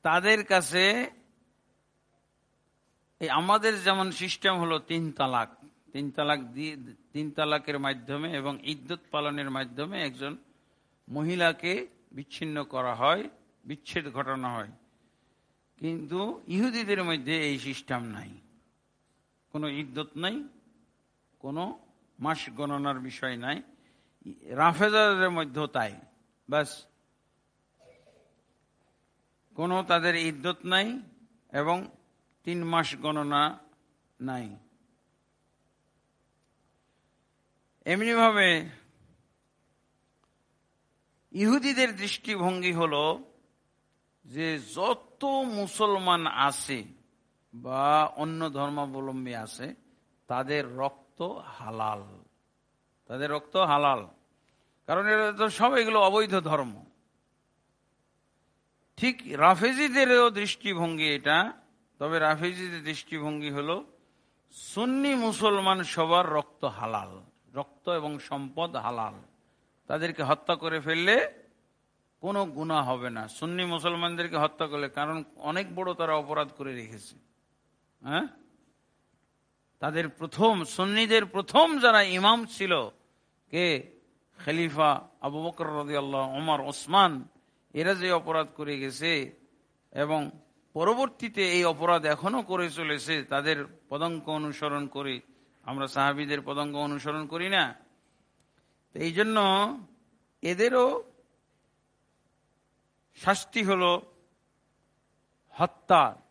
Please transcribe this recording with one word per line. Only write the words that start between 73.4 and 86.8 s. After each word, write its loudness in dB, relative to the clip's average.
মুসলমানদেরকে -4
হত্যা 0
করলে, -6
কারণ -4
অনেক -6
বড় -4
তারা 0
অপরাধ -2
করে -8
রেখেছে। -14
হ্যাঁ, -2
তাদের -2
প্রথম, 0
সুন্নিদের 2
প্রথম 4
যারা 8
ইমাম 4
ছিল, -2
কে? 0
খলিফা 2
আবু -6
বকর -6
রাদিয়াল্লাহু, -4
ওমর, 0
ওসমান, 2